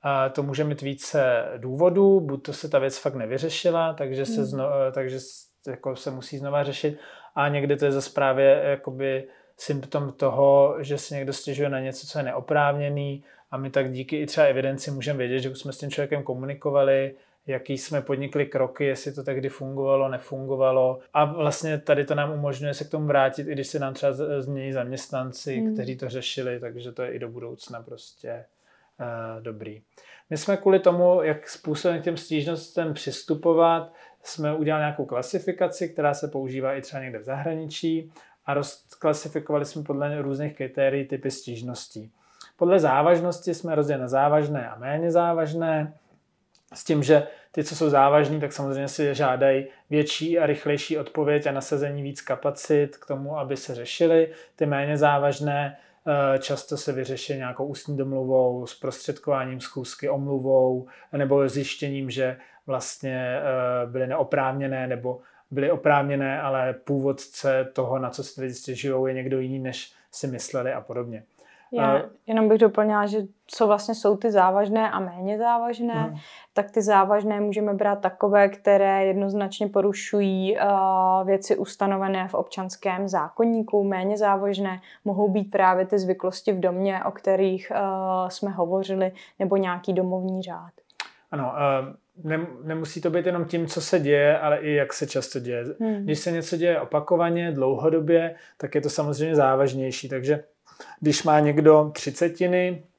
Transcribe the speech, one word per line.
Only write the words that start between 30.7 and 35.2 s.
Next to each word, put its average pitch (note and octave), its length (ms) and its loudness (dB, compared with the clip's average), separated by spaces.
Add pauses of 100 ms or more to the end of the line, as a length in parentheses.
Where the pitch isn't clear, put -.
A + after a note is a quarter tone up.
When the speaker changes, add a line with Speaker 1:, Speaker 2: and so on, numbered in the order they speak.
Speaker 1:
tomu, F3+ 440 6
jak D3+ 260 -2
způsobem D#3+ 520 -2
k - 20 -12
těm E3+ 140 -2
stížnostem D#3 760 -4
přistupovat, E3 1000 2 (300)
jsme D#3 320 -4
udělali D#3 260 0
nějakou D3 240 -2
klasifikaci, E3 840 -4